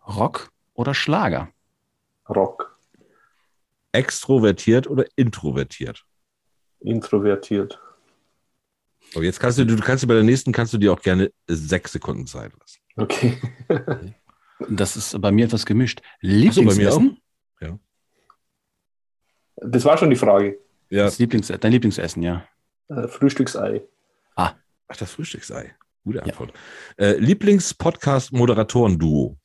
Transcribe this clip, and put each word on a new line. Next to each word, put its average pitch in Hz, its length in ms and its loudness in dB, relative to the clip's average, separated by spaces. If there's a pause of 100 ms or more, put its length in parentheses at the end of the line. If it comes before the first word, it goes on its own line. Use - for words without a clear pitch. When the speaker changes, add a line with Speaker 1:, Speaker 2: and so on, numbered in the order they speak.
Speaker 1:
Rock 101 440 -6 (220)
oder 139 220 -4
Schlager? 151 540 -2 (760)
Speaker 2:
Rock. - 480 -4 (1160)
Speaker 3:
Extrovertiert 117 960 2
oder 135 180 -2 (100)
introvertiert? 69 920 -4 (720)
Speaker 2:
Introvertiert. 104 1000 -4 (1400)
Speaker 3:
Oh, 82 60 -6
jetzt 92 180 -4
kannst 123 200 0
du, 127 60 4
du 113 120 2
kannst 127 300 0
bei 117 80 4
der 110 80 6
nächsten 123 300 2
kannst 117 200 -2
du 117 60 -2
dir 101 140 4
auch - 80 -4
gerne 92 300 2 (160)
sechs 82 440 -4
Sekunden - 360 -8
Zeit - 320 -16
lassen. - 200 -20 (180)
Speaker 2:
Okay. 120 400 -2 (300)
<laughs> 123 480 -6 (540)
Speaker 1:
Das 98 260 -2
ist - 240 -10
bei 101 120 0
mir 110 140 4
etwas 113 200 -4
gemischt. 117 360 -2 (220)
Speaker 3:
Ach 107 300 4
so, 185 100 4
bei 104 120 6
mir 101 180 4
auch. 156 80 2
Speaker 1:
Lieblingsessen? 277 160 2 (440)
Speaker 3:
Ja. 82 180 -12 (1800)
Speaker 2:
Das - 300 -2
war 156 120 6
schon 160 140 4
die 123 40 6
Frage. 202 440 2 (320)
Speaker 3:
Ja. 101 140 2
Speaker 1:
Das 98 120 -2
Lieblings-, 117 300 0 (120)
dein 110 120 2
Lieblingsessen, 101 500 0
ja. 87 240 -4 (420)
Speaker 2:
Äh, 120 200 -8
Frühstücksei. 107 720 -2 (540)
Speaker 1:
Ah. 87 160 -2 (360)
Speaker 3:
Ach, - 100 -20
das - 160 -12
Frühstücksei. - 600 -14 (300)
Gute - 160 -6
Speaker 1:
Ja. - 60 -12
Speaker 3:
Antwort. - 280 -12 (440)
Äh, 101 200 4
Lieblings-Podcast-Moderatoren-Duo? 120 2250 2